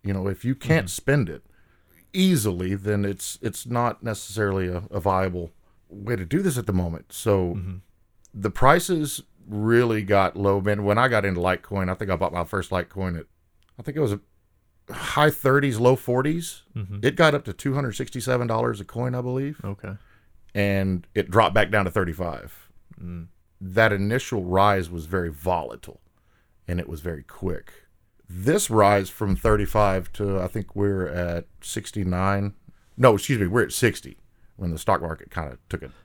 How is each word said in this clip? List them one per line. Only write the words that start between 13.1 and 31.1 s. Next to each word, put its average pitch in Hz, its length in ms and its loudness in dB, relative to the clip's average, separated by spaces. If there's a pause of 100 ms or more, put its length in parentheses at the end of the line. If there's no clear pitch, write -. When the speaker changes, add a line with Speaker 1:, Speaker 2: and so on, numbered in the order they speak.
Speaker 1:
at, - 80 -12 (520)
I 120 40 -18
think 143 140 -8
it 160 40 -4
was 113 120 0
a 101 80 -4 (720)
high - 380 2
thirties, 135 500 2
low 123 160 8
forties. 143 680 -2 (140)
Speaker 2:
Mm-hmm. 101 260 -8
Speaker 1:
It 147 140 2
got 156 180 6
up 139 120 -2
to 104 60 -8
two 135 220 -4
hundred 123 200 -2
sixty-seven 123 520 -2
dollars 113 340 -2
a 98 40 -10
coin, 123 320 -4
I 123 40 -4
believe. 131 440 -6
Speaker 2:
Okay. 98 300 -10 (600)
Speaker 1:
And 98 600 0
it - 160 -2
dropped 95 240 4
back 98 160 4
down 101 160 2
to 87 40 -2
thirty-five. 85 760 -6 (340)
Speaker 2:
Mm. 85 260 -12 (320)
Speaker 1:
That 104 320 2
initial 101 520 -2
rise 95 460 4
was 82 160 -10
very 87 240 -2
volatile, 73 680 -6 (680)
and 87 100 -2
it 87 100 -8
was 80 120 -10
very 78 220 -8
quick. - 500 -8 (560)
This 113 420 0
rise 101 380 4
from 98 260 -2
thirty-five 101 800 2
to, 98 260 -2
I 90 80 -4
think - 280 -8
we're 98 320 0
at 87 380 -4 (160)